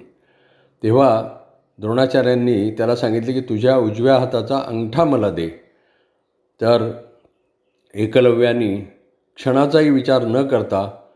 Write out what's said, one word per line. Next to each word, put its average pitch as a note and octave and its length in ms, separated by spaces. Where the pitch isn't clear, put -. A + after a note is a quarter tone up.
तेव्हा A2+ 460
द्रोणाचार्यांनी B2 920
त्याला A#2 260
सांगितले A#2 360
की, B2+ 80
"तुझ्या B2+ 360
उजव्या A#2 380
हाताचा B2 520
अंगठा A#2 380
मला A#2 260
दे." E2 180
तर A2+ 300
एकलव्याने A#2 1040
क्षणाचाही D3 540
विचार C3 340
न C3 220
करता G#2 440